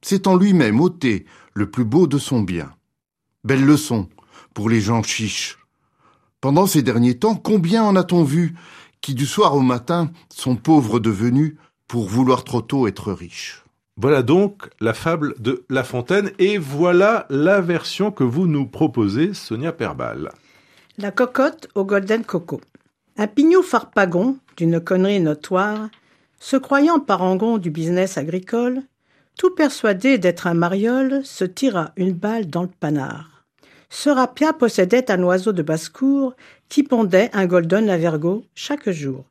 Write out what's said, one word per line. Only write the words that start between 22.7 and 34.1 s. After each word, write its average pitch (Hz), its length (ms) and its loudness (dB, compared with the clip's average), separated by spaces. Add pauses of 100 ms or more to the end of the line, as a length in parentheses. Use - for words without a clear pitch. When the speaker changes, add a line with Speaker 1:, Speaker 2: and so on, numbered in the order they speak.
Speaker 3:
Un 214 60 0
pignou 320 360 4
farpagon, 214 720 0 (200)
d'une 165 240 0
connerie 190 380 0
notoire, 190 680 -2 (500)
se - 180 -4
croyant 285 440 2
parangon 190 580 0
du 175 120 -4
business 175 460 -2
agricole, 208 680 -4 (540)
tout 370 140 2
persuadé 262 680 0
d'être 175 280 -2
un 170 80 0
mariole, 233 680 0
se - 200 -6
tira 185 520 -2
une 190 160 -2
balle 208 360 -6
dans 170 140 -4
le 180 60 -6
panard. 151 760 -8 (440)
Ce - 200 -4
rapia 262 440 2